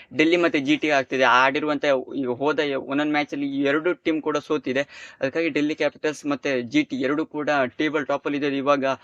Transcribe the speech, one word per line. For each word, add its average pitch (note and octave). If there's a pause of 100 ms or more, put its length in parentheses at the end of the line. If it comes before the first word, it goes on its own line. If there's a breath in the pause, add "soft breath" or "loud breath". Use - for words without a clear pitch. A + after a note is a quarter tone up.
(160 loud breath)
ಡೆಲ್ಲಿ D#3+
ಮತ್ತೆ D#3+
ಜಿ C#3+
ಟಿ D3+
ಆಗ್ತಿದೆ. C3+
ಆಡಿರುವಂತ C3+ (320)
ಈಗ C3+
ಹೋದ C3 (180)
ಒಂದೊಂದು C#3+
ಮ್ಯಾಚ್ D3
ಅಲ್ಲಿ C#3+
ಈ C#3
ಎರಡು D#3
ಟೀಮ್ D#3
ಕೂಡ D3+
ಸೋತಿದೆ. C#3 (400 loud breath)
ಅದಕ್ಕಾಗಿ D3+
ಡೆಲ್ಲಿ D3+
ಕ್ಯಾಪಿಟಲ್ಸ್ D3+
ಮತ್ತೆ C#3
ಜಿ C3
ಟಿ C#3
ಎರಡು C#3+
ಕೂಡ D3+ (260)
ಟೇಬಲ್ D3+
ಟಾಪ್ C#3+
ಅಲ್ಲಿ C#3
ಇದೆ, C#3
ಇವಾಗ C#3 (200)